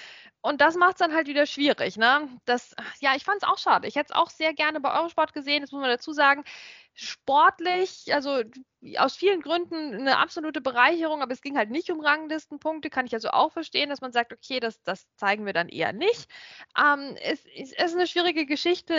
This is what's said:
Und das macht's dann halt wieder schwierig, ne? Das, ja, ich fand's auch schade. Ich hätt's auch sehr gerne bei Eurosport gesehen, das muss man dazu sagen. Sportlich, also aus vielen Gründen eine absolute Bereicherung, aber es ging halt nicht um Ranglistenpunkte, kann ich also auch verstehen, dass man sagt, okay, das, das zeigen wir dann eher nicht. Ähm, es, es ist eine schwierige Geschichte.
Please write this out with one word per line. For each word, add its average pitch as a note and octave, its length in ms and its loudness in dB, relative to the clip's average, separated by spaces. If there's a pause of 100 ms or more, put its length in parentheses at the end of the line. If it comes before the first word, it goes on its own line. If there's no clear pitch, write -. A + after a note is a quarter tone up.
(420)
Und C#4 200 0
das E4 140 6
macht's F4+ 240 4
dann E4 140 2
halt D#4 140 0
wieder C#4+ 180 2
schwierig, C4+ 520 0
ne? C4 320 4 (160)
Das, A#3+ 280 -2 (280)
ja, C#4 140 2
ich C4 100 -8
fand's G4+ 180 -2
auch F#4+ 140 0
schade. - 320 2
Ich - 80 -8
hätt's D4 160 -4
auch E4+ 160 2
sehr D#4+ 240 -2
gerne D#4 260 -2
bei C4+ 180 -2
Eurosport E4 360 -2
gesehen, C#4+ 280 -2
das C#4 120 -12
muss C#4 80 -8
man C4 80 0
dazu B3 240 -2
sagen. C#4+ 320 4 (480)
Sportlich, F4+ 1200 0
also C#4 280 0 (560)
aus - 180 2
vielen F#4 260 2
Gründen D#4+ 520 -4
eine C4 240 0
absolute D#4 440 -2
Bereicherung, D4 600 2
aber B3+ 120 -4
es B3+ 80 -12
ging C#4+ 160 -6
halt G#3+ 120 2
nicht D4+ 220 -4
um D#4 80 -6
Ranglistenpunkte, D4+ 920 -4
kann C4 160 -4
ich B3 80 -10
also A3+ 160 -4
auch D#4 220 2
verstehen, D4 380 -4
dass C#4+ 120 -8
man C4 120 -10
sagt, A#3+ 180 -2
okay, B3+ 300 -8
das, A3+ 220 -6
das - 220 -6 (100)
zeigen G#3 300 -2
wir G3 80 -4
dann E3+ 140 -2
eher E3 240 -4
nicht. F4 380 -2 (480)
Ähm, C#4+ 440 2
es, - 240 -4
es C4+ 280 -16
ist E4+ 220 0
eine F4+ 120 2
schwierige E4+ 380 0
Geschichte. E4+ 540 0